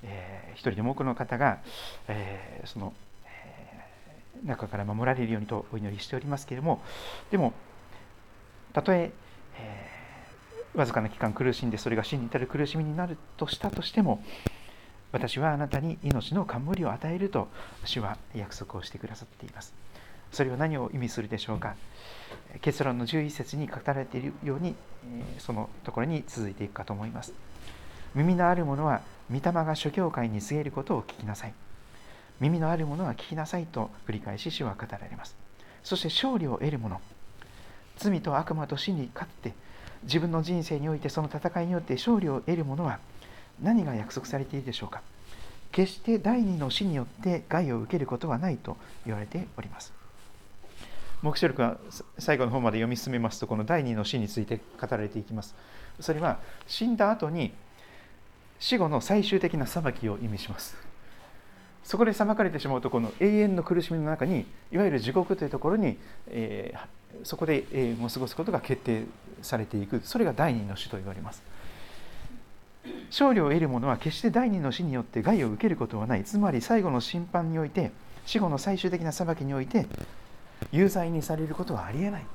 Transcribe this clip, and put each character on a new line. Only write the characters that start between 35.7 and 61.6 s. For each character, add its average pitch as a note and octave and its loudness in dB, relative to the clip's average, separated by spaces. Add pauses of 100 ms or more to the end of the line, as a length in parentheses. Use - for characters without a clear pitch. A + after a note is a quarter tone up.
そ - -2
し - -2
て E3 0
勝 B3+ 2
利 E3 2
を B2 0
得 D3 2
る C#3+ -2
者、 G#2+ -4 (960)
罪 F#3+ 2
と C#3+ 2
悪 D#3+ 2
魔 D#3 -2
と C#3+ -2
死 G3 0
に C#3 -2
勝 - -8
っ - -18
て - -6 (520)
自 C3+ 4
分 E3+ 2
の D#3+ 4
人 E3+ 2
生 D#3 0
に D3 0
お D#3+ 2
い D3+ -2
て - -2
そ - 0
の D3+ 0
戦 E3+ 0
い E3+ 0
に F3+ 2
よ F3 4
っ E3 0
て E3 0
勝 A#3 6
利 E3+ 2
を C3+ 2
得 E3+ 2
る D#3+ 2
者 C#3 0
は - 0 (600)
何 G#3+ 6
が C3+ 0
約 A2 -2
束 C3 -4
さ C#3 -2
れ C3+ 0
て C#3 -6
い C3+ 0
る B2+ -6
で B2 -4
し - -4
ょ G#2 -6
う - -6
か。 - -10 (680)
決 F#3+ 4
し - -10
て A3+ 2
第 A#3 4
二 F#3 4
の C3+ 2
死 - 0
に E3 4
よ B2+ 2
っ A#2 -2
て - 0
害 D#3 4
を A#2 2
受 A2+ -4
け F3+ 2
る C#3+ 2
こ B2 -2
と D#3+ -2
は C#3+ 2
な F3+ 2
い C3+ 2
と - -6 (280)
言 A2+ -2
わ G#2 -2
れ G#2 -6
て - -4 (120)
お - -8
り - -8
ま - -10
す。 - -12 (1300)
黙 D3+ 4
示 F3 6
録 - 0
は A#2 6 (420)
最 D3 4
後 B2+ 6
の A2+ 2
方 B2+ 2
ま A#2 6
で A2 0
読 A2+ 4
み A#2+ 2
進 C3 -4
め B2 2
ま A2+ 4
す - -10
と、 - -2
こ A#2 0
の G#2+ 0
第 D#3 4
二 A#2+ 0
の G#2+ 0
死 C3 0
に G#2+ 0
つ G#2 -2
い G2+ 0
て A2 -2 (180)
語 B2+ -4
ら A#2+ 2
れ G#2 -2
て - -6
い G#2+ -4
き A2 -8
ま G#2+ -4
す。 - -12 (460)
そ D#3+ 0
れ D3+ -2
は D#3+ 2 (280)
死 - -2
ん A#3 4
だ G#3 6
後 A3 2
に D#3 0 (1080)
死 - 2
後 F3 6
の C3+ 4
最 G3+ 6
終 G3 4
的 E3 2
な C3 2
裁 D#3 2
き - 0
を G#2 2
意 A2+ -2
味 G#2 -2
し - -8
ま G2 -4
す。 - -10 (1120)